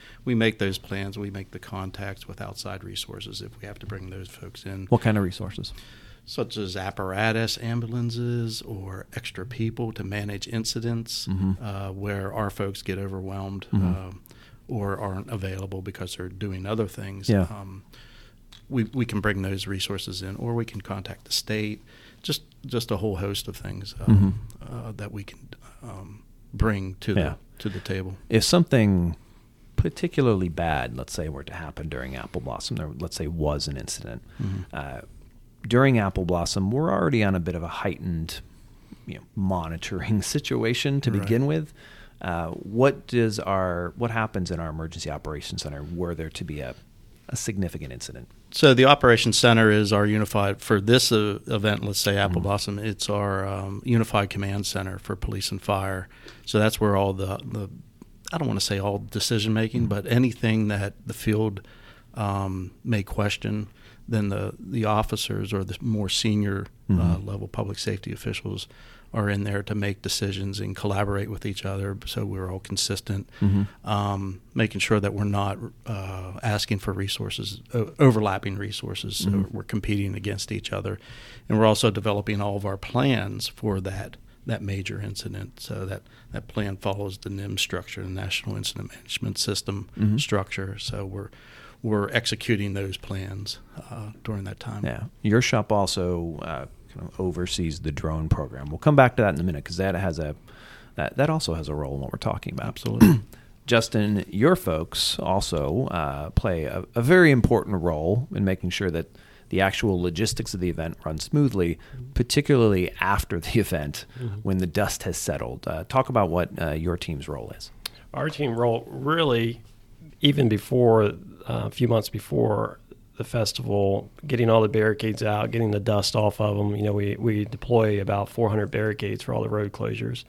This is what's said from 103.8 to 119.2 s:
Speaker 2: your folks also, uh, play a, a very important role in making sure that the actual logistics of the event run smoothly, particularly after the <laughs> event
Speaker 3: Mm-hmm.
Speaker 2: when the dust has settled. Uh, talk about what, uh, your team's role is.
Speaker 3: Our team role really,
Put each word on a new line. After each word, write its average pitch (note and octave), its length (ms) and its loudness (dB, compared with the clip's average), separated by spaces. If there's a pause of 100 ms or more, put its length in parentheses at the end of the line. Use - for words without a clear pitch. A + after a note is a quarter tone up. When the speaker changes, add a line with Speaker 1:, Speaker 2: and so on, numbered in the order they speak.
Speaker 2:
your C#3 280 6
folks - 640 -2
also, F2 720 0
uh, D2 400 -4
play F2 320 0
a, D2 200 -4 (120)
a A#2 80 2
very E3+ 260 10
important G#2+ 540 6
role F2 500 2
in G2+ 100 0
making F#2 280 2
sure F#2+ 180 -2
that E2 160 -2 (440)
the F#2+ 120 2
actual G2 400 2
logistics F2+ 540 -2
of F2+ 60 -4
the F2+ 80 2
event D#2+ 360 -4
run D#2 140 -4
smoothly, G2+ 580 2 (380)
particularly A#2 840 4
after F#2+ 400 2
the A2+ 200 2
<laughs> - 0 -
event D2+ 460 -2 (140)
Speaker 3:
Mm-hmm. G#2+ 220 -6
Speaker 2:
when G2 160 0
the F2+ 100 0
dust G2 360 -2
has F2 120 -4
settled. - 520 -6
Uh, D#2+ 200 -4
talk C3 220 2
about G#2+ 220 4
what, F2 180 2 (100)
uh, D#2+ 120 0
your E2+ 260 0
team's D2 320 -6
role B1+ 220 -8
is. - 180 -14 (460)
Speaker 3:
Our C#3 140 -2
team C#3+ 300 -2
role A#2 280 2
really, C3 760 2 (600)